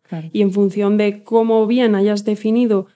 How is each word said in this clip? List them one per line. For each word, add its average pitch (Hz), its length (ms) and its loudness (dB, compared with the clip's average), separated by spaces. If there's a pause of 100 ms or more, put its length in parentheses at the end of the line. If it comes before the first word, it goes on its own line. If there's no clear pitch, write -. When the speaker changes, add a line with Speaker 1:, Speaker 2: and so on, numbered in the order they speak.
Speaker 1:
Claro. 165 300 -12
Speaker 2:
Y 208 100 -2
en 196 100 2
función 202 440 0
de 208 260 -2
cómo 226 440 2
bien 240 280 2
hayas 202 300 0
definido 214 720 0